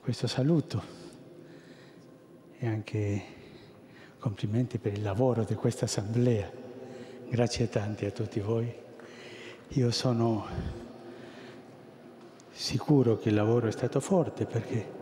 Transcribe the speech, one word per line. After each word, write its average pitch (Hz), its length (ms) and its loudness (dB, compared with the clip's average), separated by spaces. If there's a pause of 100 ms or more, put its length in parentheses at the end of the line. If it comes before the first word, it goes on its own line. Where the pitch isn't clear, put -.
questo - 260 -2
saluto 135 560 2 (1800)
e 123 80 -2
anche 107 560 0 (960)
complimenti 113 600 0
per 104 160 -2
il 104 80 -4
lavoro 113 420 2
di 113 100 0
questa 117 300 0
assemblea. 113 680 2 (800)
Grazie 117 400 2
tanti 104 360 -2
a 101 60 0
tutti 107 300 -4
voi. 113 340 0 (960)
Io 123 240 4
sono 117 520 2 (2000)
sicuro 123 680 4
che - 100 0
il 104 80 6
lavoro 113 320 4
è 104 40 0
stato 127 280 0
forte 156 440 2
perché 113 460 -2 (120)